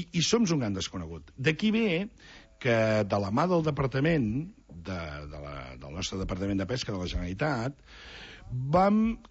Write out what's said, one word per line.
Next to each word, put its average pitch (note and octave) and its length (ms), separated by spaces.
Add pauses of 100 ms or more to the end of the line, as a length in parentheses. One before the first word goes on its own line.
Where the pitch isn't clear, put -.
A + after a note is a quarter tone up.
(140)
i E3+ 80
som A3+ 240
un D#3+ 160
gran G2+ 160
desconegut. E2 580
D'aquí D#3 380
ve A3+ 140 (760)
que A#2+ 140 (340)
de G#2 80
la G2 160
mà D3+ 160
del F3 160
departament, C#3 640 (420)
de, F2+ 280 (280)
de D2 160
la, C#2+ 140 (260)
del C#2+ 140
nostre F#2+ 240
Departament G2 420
de F#2+ 80
Pesca A#2+ 240
de F#2+ 80
la F2 80
Generalitat, A2+ 640 (960)
vam, G#3+ 480 (140)